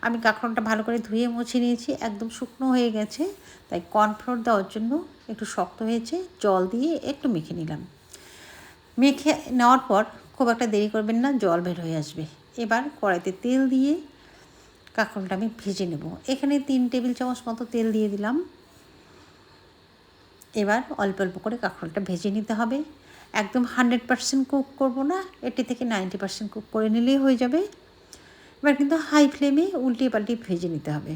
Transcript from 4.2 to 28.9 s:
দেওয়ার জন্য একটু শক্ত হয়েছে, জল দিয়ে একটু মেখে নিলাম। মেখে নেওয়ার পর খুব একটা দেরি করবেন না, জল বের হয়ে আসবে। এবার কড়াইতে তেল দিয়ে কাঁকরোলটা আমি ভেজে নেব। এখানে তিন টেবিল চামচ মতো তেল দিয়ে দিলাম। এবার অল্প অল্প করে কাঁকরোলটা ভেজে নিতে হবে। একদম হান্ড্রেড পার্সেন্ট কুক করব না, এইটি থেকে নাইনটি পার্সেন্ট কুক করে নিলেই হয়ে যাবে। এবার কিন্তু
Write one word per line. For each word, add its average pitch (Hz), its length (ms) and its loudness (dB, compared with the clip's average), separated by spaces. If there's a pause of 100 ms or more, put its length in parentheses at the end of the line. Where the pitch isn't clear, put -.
দেওয়ার 202 280 2
জন্য 226 180 -2 (400)
একটু 214 140 -8 (100)
শক্ত - 220 -4 (100)
হয়েছে, 233 280 -2 (280)
জল 190 180 4 (120)
দিয়ে 262 180 0 (200)
একটু 285 240 -4
মেখে 160 240 -4
নিলাম। 156 220 -6 (1160)
মেখে 277 340 4 (280)
নেওয়ার 247 300 8
পর 208 140 6 (320)
খুব 262 180 2
একটা 233 200 0
দেরি 208 200 2
করবেন 220 300 0
না, 277 60 2 (140)
জল 175 220 4
বের 175 180 -4
হয়ে 160 200 -2
আসবে। 160 200 -8 (400)
এবার 226 200 0 (160)
কড়াইতে 190 320 0 (120)
তেল 254 180 2 (120)
দিয়ে 269 200 4 (1000)
কাঁকরোলটা 196 440 -4
আমি 220 80 -2 (140)
ভেজে 196 300 -4
নেব। 151 120 -6 (280)
এখানে 277 240 0 (140)
তিন 262 120 4 (100)
টেবিল 247 280 0
চামচ 247 280 -4
মতো 233 160 -6 (100)
তেল 226 220 2
দিয়ে 214 180 2
দিলাম। 208 220 -2 (2250)
এবার 208 200 2 (200)
অল্প 196 220 0
অল্প 180 200 -4
করে 220 200 -2
কাঁকরোলটা 180 360 -6 (100)
ভেজে 185 280 -2
নিতে 220 220 -4
হবে। 240 180 0 (640)
একদম 247 220 0 (100)
হান্ড্রেড 240 360 2
পার্সেন্ট 262 400 0
কুক 269 180 0 (120)
করব 262 180 2 (140)
না, 370 60 0 (300)
এইটি 254 220 -4
থেকে 247 140 -4 (100)
নাইনটি 190 280 -2
পার্সেন্ট 202 320 -6
কুক 214 200 -10
করে 220 220 2
নিলেই 247 280 4
হয়ে 262 200 6
যাবে। 247 160 2 (1000)
এবার 285 200 4
কিন্তু 285 160 4 (120)